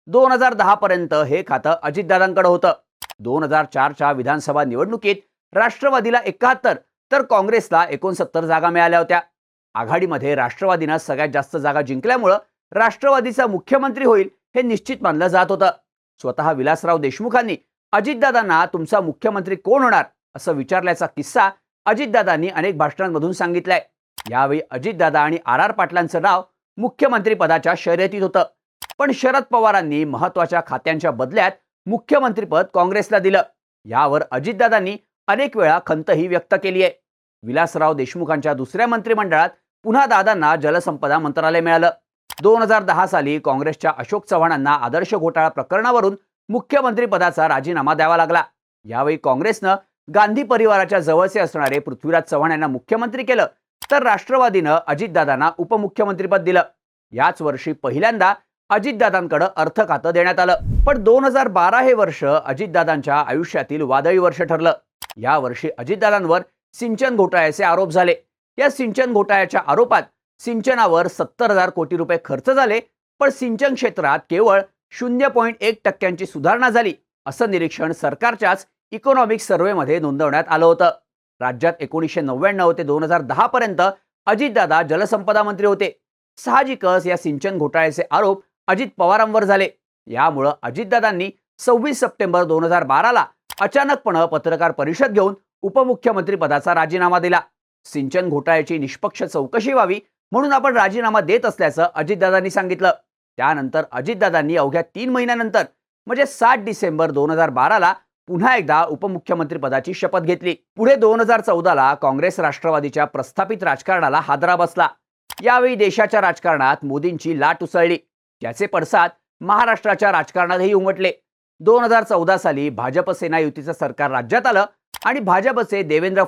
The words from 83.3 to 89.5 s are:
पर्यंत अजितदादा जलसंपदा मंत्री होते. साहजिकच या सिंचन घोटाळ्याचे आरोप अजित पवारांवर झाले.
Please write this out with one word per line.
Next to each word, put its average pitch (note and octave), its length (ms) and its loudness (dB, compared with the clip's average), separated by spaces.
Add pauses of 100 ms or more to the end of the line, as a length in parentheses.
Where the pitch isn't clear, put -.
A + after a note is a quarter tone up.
पर्यंत A3+ 340 -2 (460)
अजितदादा G3+ 560 0
जलसंपदा G3+ 600 0
मंत्री G#3 240 -2
होते. G3 240 0 (480)
साहजिकच A#3 680 0
या F3 100 0
सिंचन F3 420 -6
घोटाळ्याचे D3+ 520 0
आरोप G3 320 0 (260)
अजित G3 200 -2 (100)
पवारांवर G#3+ 460 2
झाले. G3 240 2 (380)